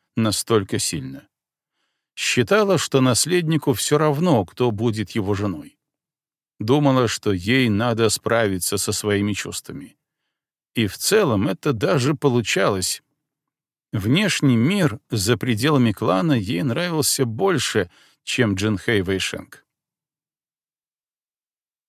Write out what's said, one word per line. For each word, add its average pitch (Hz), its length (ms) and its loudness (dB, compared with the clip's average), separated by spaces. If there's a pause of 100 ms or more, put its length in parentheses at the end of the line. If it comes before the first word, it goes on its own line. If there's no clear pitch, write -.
(180)
настолько 110 600 0
сильно. - 500 -8 (840)
Считала, 196 640 2
что - 220 0
наследнику 151 760 2
всё 147 240 0
равно, 151 480 2
кто 123 260 -2
будет 107 400 -4
его 104 220 -2
женой. 95 460 -6 (800)
Думала, 131 480 4
что - 240 -4
ей 113 380 2
надо 113 400 2
справиться 101 680 0
со - 140 -4
своими 104 400 0
чувствами. - 640 -10 (800)
И 113 120 0
в - 100 -8
целом 139 500 2
это 165 240 -2
даже 139 420 0
получалось. 120 880 -2 (920)
Внешний 135 640 0
мир 143 540 0
за 113 280 0
пределами 127 540 2
клана 170 400 0
ей 127 320 -2
нравился 156 600 -2
больше, 117 680 -2 (320)
чем 107 320 0
Джинхэй 104 460 0
Вэйшэнг. - 640 -6 (2250)